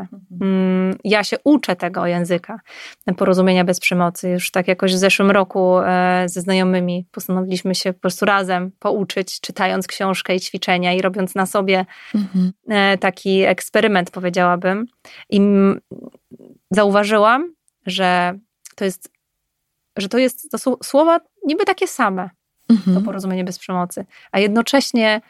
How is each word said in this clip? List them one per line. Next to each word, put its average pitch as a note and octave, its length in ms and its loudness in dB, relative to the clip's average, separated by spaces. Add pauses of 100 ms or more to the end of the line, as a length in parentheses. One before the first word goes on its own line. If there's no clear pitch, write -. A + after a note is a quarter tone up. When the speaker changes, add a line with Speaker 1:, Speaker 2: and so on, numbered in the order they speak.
(120)
Speaker 1:
Mhm. G3 80 -20 (220)
Speaker 2:
Mm, F#3+ 640 0
ja G#3 200 0
się - 200 -4
uczę C#4 320 2
tego F3+ 300 -4
języka F3 540 -2 (560)
porozumienia F#3 480 4
bez F3+ 160 -2
przemocy. F3+ 480 -2
Już F3+ 220 -2
tak F3+ 180 -2
jakoś F#3 260 0
w F#3 40 0
zeszłym G3 320 4
roku, F#3+ 480 2
e, F3+ 480 2
ze F3+ 140 -6
znajomymi F#3 720 0
postanowiliśmy F#3 640 -4
się F#3 180 -2
po F3+ 80 -18
prostu F#3 240 -4
razem F#3+ 540 0
pouczyć, G3 600 -4
czytając F#3 460 -2
książkę F#3+ 480 -4
i F#3 60 -2
ćwiczenia F3+ 520 -2
i F#3 100 0
robiąc F#3+ 320 -2
na F#3+ 120 0
sobie, F#3+ 400 0 (280)
Speaker 1:
Mhm. F#3+ 380 0 (160)
Speaker 2:
e, G3 300 2
taki F#3+ 440 0
eksperyment, F#3+ 680 0
powiedziałabym. F#3 760 0 (440)
I G#3 60 0
m-, G3 440 4 (880)
zauważyłam, G#3 840 2 (320)
że F3+ 520 0 (360)
to - 100 -6
jest, - 260 -6 (880)
że G3 100 -6
to A#3+ 100 -2
jest, B3+ 320 -2
to A#3 80 -6
są B3 240 -2
słowa E4 380 2 (260)
niby E4 180 0
takie F#4+ 240 -2
same, F#3+ 420 -4 (380)
Speaker 1:
Mhm. F#3 280 4
Speaker 2:
to F#3 60 2
porozumienie F#3+ 420 -4
bez F3+ 140 -8
przemocy, F3+ 480 -6 (260)
a G3 80 0
jednocześnie A3 880 2